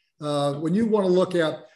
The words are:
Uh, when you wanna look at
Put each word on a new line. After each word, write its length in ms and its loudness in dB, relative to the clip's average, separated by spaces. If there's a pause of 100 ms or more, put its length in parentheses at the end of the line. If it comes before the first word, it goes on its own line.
(200)
Uh, 340 -2
when 200 -2
you 120 2
wanna 220 2
look 260 2
at 200 0 (220)